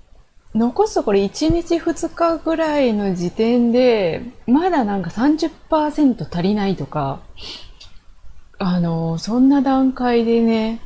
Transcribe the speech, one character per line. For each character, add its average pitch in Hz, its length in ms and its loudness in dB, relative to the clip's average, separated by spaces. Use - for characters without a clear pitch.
残 247 320 2
す - 80 -4
と 330 80 0
こ 214 100 -2
れ 196 100 4
一 302 280 0
日 339 260 0
二 330 320 -4
日 330 300 0
ぐ 320 160 -2
ら 302 240 0
い 254 120 2
の 202 220 0
時 175 160 -4
点 233 420 2
で、 226 520 2
ま 330 240 2
だ 285 120 2
な 202 120 -2
ん 190 80 -4
か 165 80 -8
三 294 260 2
十 330 100 -2
パ 302 380 -2
ー 302 60 -2
セ 302 140 0
ン 247 100 2
ト 151 100 -8
足 170 160 -6
り 202 140 0
な 202 120 -2
い 190 80 0
と 139 120 -8
か、 147 320 -4
あ 180 220 0
の、 165 400 -2
そ 220 180 -4
ん 262 100 6
な 285 140 4
段 262 320 2
階 240 320 0
で 233 160 2
ね、 226 440 0